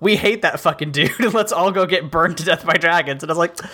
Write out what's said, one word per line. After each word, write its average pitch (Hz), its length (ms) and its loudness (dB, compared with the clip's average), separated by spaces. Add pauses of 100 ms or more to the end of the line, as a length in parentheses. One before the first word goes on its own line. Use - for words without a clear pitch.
we 208 160 4
hate 220 260 0
that 151 180 -2
fucking 151 320 -2
dude. - 260 0
<laughs> 233 160 0
Let's 214 180 0
all 185 200 2
go 185 140 0
get 170 240 -2
burned 165 280 0
to 160 60 -6
death 165 200 0
by 170 100 2
dragons." 156 500 0
And 156 60 -4
I - 20 0
was 160 60 -2
like, 170 200 0 (140)